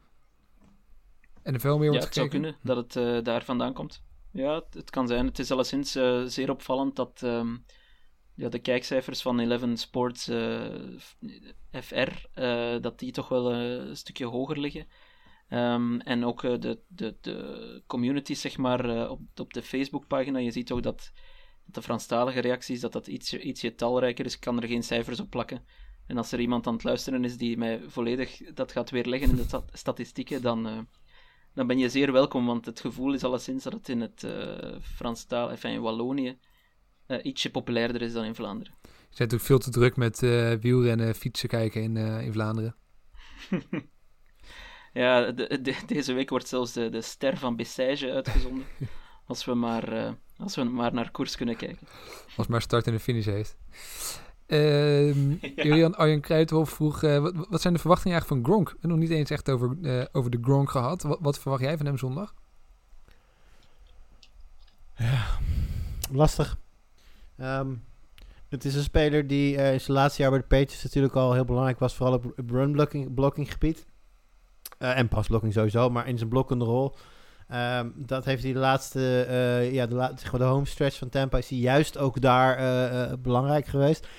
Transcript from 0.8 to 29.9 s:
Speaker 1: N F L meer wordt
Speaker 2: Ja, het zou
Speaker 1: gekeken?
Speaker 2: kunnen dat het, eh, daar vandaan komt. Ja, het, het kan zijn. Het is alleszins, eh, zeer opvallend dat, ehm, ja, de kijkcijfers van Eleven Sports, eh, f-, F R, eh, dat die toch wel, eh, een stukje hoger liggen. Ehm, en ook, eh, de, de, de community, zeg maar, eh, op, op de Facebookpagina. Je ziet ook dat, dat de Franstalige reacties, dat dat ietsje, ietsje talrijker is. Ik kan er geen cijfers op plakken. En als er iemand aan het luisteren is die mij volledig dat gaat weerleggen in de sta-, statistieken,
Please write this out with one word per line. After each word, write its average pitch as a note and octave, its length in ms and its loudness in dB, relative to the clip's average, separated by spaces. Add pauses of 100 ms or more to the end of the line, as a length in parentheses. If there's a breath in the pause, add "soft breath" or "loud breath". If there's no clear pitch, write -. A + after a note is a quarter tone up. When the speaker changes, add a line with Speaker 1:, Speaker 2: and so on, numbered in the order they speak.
Speaker 1:
N C3 140 -2
F A#2 40 -10
L C#3+ 160 2
meer D3+ 120 4
wordt C#3+ 40 6
Speaker 2:
Ja, B2 100 2
het - 100 -4
zou C3+ 120 2
Speaker 1:
gekeken? C#3+ 40 -4
Speaker 2:
kunnen D3 320 -4
dat B2 140 0
het, A#2+ 200 -6
eh, A#2+ 260 0
daar A#2 220 0
vandaan B2 280 -2
komt. - 300 -12 (280)
Ja, C#3 240 -2
het, E3+ 200 -8
het - 160 -16
kan C3 160 -2
zijn. A#2+ 200 2
Het B2+ 120 -4
is B2+ 120 -4
alleszins, C3+ 440 -2
eh, B2+ 300 2
zeer C3 260 -2
opvallend C3+ 460 -2
dat, B2 260 -4
ehm, A#2 340 -2 (800 soft breath)
ja, B2 140 -6
de A#2 100 -4
kijkcijfers B2+ 640 -2
van B2 160 0
Eleven A#2+ 380 0
Sports, B2 520 -4
eh, A2+ 360 -2 (340)
f-, - 180 -20 (640)
F - 80 -16
R, - 440 -2
eh, A#2+ 460 -2
dat A#2+ 180 -6
die B2+ 140 -10
toch C3 160 -6
wel, B2 240 0
eh, A#2+ 60 -2
een B2 380 -8
stukje - 300 -10
hoger C3 320 -4
liggen. D3 280 -6 (640 soft breath)
Ehm, A#2+ 500 0
en B2 260 -2
ook, A#2+ 200 -4
eh, B2 140 0
de, A#2 280 -6
de, A2+ 340 -10
de A#2+ 640 -12
community, C3+ 480 -2
zeg - 240 -8
maar, B2 260 0
eh, A#2 260 -2
op, C3 100 -12 (160)
op B2 160 -12
de A#2+ 100 -6
Facebookpagina. C3+ 760 -4
Je B2 120 -2
ziet B2 220 -6
ook A#2+ 100 -2
dat, - 300 -8 (520 soft breath)
dat - 100 -20
de A2+ 80 -12
Franstalige B2 580 -2
reacties, B2 400 -2
dat A#2+ 120 -6
dat - 140 -8
ietsje, - 360 -10
ietsje - 320 -6
talrijker B2 500 0
is. B2+ 100 -8
Ik - 60 -12
kan A#2+ 220 -2
er A#2 60 -4
geen A#2+ 140 -2
cijfers A#2 380 -4
op - 100 -10
plakken. - 340 -8 (420 soft breath)
En C3 100 -6
als A2+ 160 -4
er B2 80 -2
iemand A#2+ 260 0
aan A#2 80 0
het A2+ 100 -6
luisteren B2 400 -2
is B2 120 -6
die A#2 220 -2
mij A2+ 280 -2
volledig B2 540 -4 (140)
dat - 180 -6
gaat A#2+ 180 -6
weerleggen B2+ 400 2
in C#3+ 60 8
de A#2+ 80 0
sta-, C3 280 -2
statistieken, B2+ 720 -6